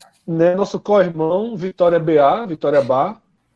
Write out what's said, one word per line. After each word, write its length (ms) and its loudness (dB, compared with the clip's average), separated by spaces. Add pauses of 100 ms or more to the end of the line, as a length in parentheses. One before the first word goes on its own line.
(260)
né, 280 2
nosso 260 -4
co-irmão, 720 0
Vitória 440 0
B 200 2
A, 280 2
Vitória 340 -2
Bar, 400 -2 (360)